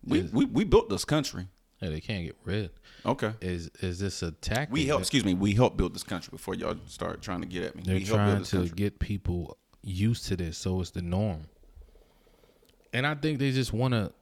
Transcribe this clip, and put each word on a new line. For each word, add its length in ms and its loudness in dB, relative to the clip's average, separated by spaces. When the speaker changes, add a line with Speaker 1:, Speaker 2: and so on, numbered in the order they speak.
Speaker 1:
We, 140 4
Speaker 2:
Is 120 -2
Speaker 1:
we, 140 4
we 180 2
built 260 6
this 160 -2
country. 420 -2
Speaker 2:
Yeah, 80 -4
they 120 -4
can't 240 -4
get 180 -8
rid. 280 -2
Speaker 1:
Okay. 360 0
Speaker 2:
Is, 280 -4
is 180 -4
this 240 -4
a 80 -2
tactic 420 -2
Speaker 1:
We 120 2
helped, 160 2
Speaker 2:
that 20 -4
Speaker 1:
excuse 220 2
me, 100 4
we 180 4
helped 240 6
build 160 0
this 100 -10
country 280 -8
before 240 -8
y'all 200 -4
start 340 -8
trying 200 -6
to 60 -8
get 160 -6
at 120 -8
me. 100 -12
Speaker 2:
They're 100 2
Speaker 1:
We 60 2
helped 80 -4
build 180 6
Speaker 2:
trying 120 4
Speaker 1:
this 120 -6
Speaker 2:
to 60 0
Speaker 1:
country. 180 0
Speaker 2:
get 240 -2
people 580 -2
used 440 0
to 80 0
this, 220 -4
so 240 0
it's 100 -4
the 120 -6
norm. 380 0
And 120 2
I 100 2
think 240 0
they 120 2
just 220 0
wanna 380 2